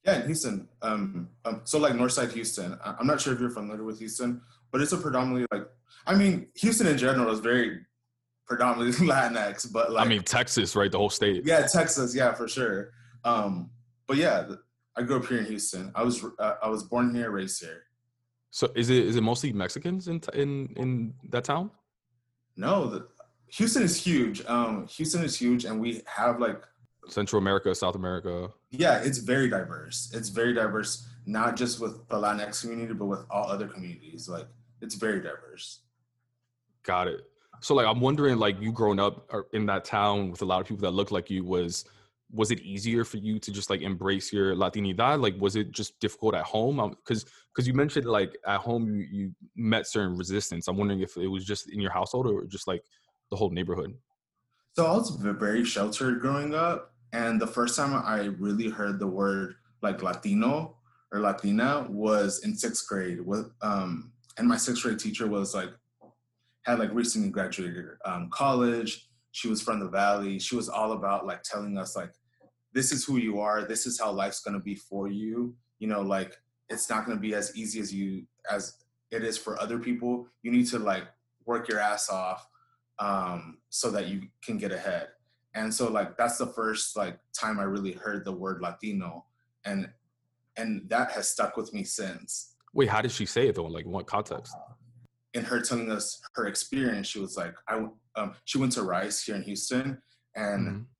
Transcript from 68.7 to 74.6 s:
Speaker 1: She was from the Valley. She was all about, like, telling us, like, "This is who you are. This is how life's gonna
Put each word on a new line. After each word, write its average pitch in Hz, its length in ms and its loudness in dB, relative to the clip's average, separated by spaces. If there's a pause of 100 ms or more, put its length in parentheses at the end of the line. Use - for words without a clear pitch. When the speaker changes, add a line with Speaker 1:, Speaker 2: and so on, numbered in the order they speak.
Speaker 1:
She - 160 -6
was 107 140 0
from 110 180 -2
the 95 80 -6
Valley. 98 500 2
She - 180 -4
was 110 120 -2
all 110 240 0
about, 98 340 -2
like, 90 160 -8
telling 101 360 -6
us, 92 160 -6
like, 87 180 -8 (600)
"This 131 180 2
is 135 140 -2
who 135 140 2
you 110 220 0
are. 104 240 2
This 113 220 -4
is 120 140 -4
how 110 120 0
life's 98 280 -2
gonna 101 200 -4